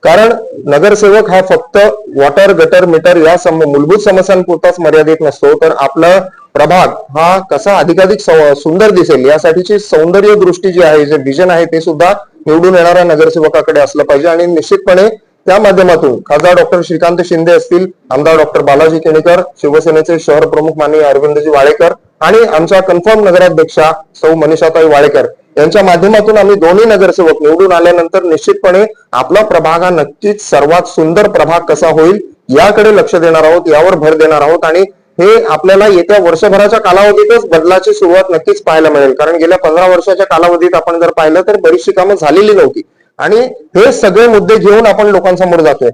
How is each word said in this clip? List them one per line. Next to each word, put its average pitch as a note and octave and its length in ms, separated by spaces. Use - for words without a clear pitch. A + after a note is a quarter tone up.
कारण G#3 300
नगरसेवक G3 640
हा F#3 120
फक्त F#3 360
वॉटर, E3+ 360
गटर, F3+ 340
मीटर E3+ 320
या E3 200
सम-, D#3+ 280
मूलभूत C#3+ 320
समस्यांपुरताच F#3 840
मर्यादित D#3 420
नसतो, C#3+ 320
तर D#3+ 240
आपला E3 420
प्रभाग D3+ 340
हा F3 220
कसा F#3 260
अधिकाधिक F#3 420
सौ-, D#3 340
सुंदर E3+ 360
दिसेल D#3+ 360
यासाठीची E3 540
सौंदर्य F#3+ 560
दृष्टी F#3+ 360
जी F3 100
आहे, D3+ 240
जे D3 100
व्हिजन C#3+ 360
आहे, E3+ 140
ते D#3+ 160
सुद्धा E3+ 320
निवडून E3+ 300
येणाऱ्या F3 280
नगरसेवकाकडे D#3+ 760
असलं C#3+ 240
पाहिजे. C#3+ 240
आणि E3+ 180
निश्चितपणे F#3 640
त्या F#3+ 140
माध्यमातून F3+ 600
खासदार D#3+ 360
डॉक्टर F3 260
श्रीकांत E3+ 440
शिंदे E3+ 260
असतील, F3 360
आमदार D3+ 280
डॉक्टर D3+ 240
बालाजी D3+ 380
केणेकर, D#3+ 420
शिवसेनेचे D#3 640
शहर D#3 280
प्रमुख D#3 300
माननीय D3+ 240
अरविंदजी D3 480
वाळेकर D3+ 440
आणि F3 180
आमच्या F#3 440
कन्फर्म F#3 460
नगराध्यक्षा E3 640
सौ D#3+ 200
मनीषाताई D#3+ 500
वाळेकर C#3+ 400
यांच्या D#3 260
माध्यमातून G#3 540
आम्ही G3+ 180
दोन्ही F3+ 300
नगरसेवक F#3 560
निवडून E3+ 300
आल्यानंतर F3 520
निश्चितपणे F3+ 640
आपला D#3+ 300
प्रभाग E3+ 400
हा F3+ 80
नक्कीच F3+ 600
सर्वात D#3 380
सुंदर F3 400
प्रभाग E3 320
कसा E3 280
होईल D#3+ 320
याकडे G#3 460
लक्ष F#3+ 200
देणार D#3+ 280
आहोत, E3 240
यावर E3 280
भर D#3 180
देणार D#3 280
आहोत. D#3+ 220
आणि E3 160
हे G#3 240
आपल्याला F#3+ 440
येत्या G3 360
वर्षभराच्या G3 560
कालावधीतच G#3 720
बदलाची F#3 440
सुरुवात F#3 360
नक्कीच E3+ 340
पाहायला D#3+ 260
मिळेल, C#3 240
कारण D3+ 220
गेल्या E3+ 220
पंधरा F3+ 300
वर्षाच्या F#3 380
कालावधीत F3 500
आपण E3+ 240
जर E3+ 100
पाहिलं D#3+ 320
तर G#3+ 140
बरीचशी E3+ 360
कामं F#3+ 240
झालेली F3+ 380
नव्हती. D#3+ 280
आणि F3 180
हे A#3 140
सगळे A3 360
मुद्दे G#3 280
घेऊन G#3 320
आपण G#3 200
लोकांसमोर F3+ 520
जातोय. C#3+ 340